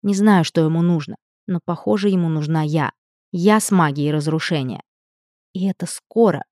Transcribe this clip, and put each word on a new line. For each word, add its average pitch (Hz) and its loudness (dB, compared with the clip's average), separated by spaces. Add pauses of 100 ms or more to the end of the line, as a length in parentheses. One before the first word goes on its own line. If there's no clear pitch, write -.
Не 202 0
знаю, 196 4
что - -2
ему 160 0
нужно, 170 0 (320)
но, 180 -4
похоже, 202 -2
ему 180 0
нужна 156 -2
я. 151 -2 (400)
Я 202 2
с - -4
магией 151 2
разрушения. 151 -2 (720)
И 185 -4
это 185 -4
скоро. - -2